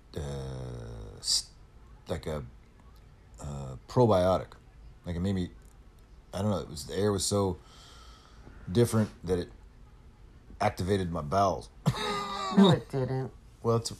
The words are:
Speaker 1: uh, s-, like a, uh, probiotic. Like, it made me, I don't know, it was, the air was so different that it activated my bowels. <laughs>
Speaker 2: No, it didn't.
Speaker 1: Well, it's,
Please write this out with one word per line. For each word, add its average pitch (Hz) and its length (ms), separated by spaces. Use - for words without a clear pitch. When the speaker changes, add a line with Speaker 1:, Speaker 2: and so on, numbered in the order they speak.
Speaker 1:
uh, 62 1000
s-, - 300
like 85 180
a, 76 160
uh, 69 360
probiotic. 95 600
Like, 87 120
it 85 40
made 98 140
me, 87 160
I 95 100
don't 107 80
know, 92 80
it 71 120
was, 71 160
the 78 100
air 101 160
was 95 120
so 98 340
different 113 400
that 87 140
it - 100
activated 95 520
my 85 100
bowels. 87 460
<laughs> - 140
Speaker 2:
No, 196 140
it 123 180
didn't. 131 440
Speaker 1:
Well, 117 140
it's, - 220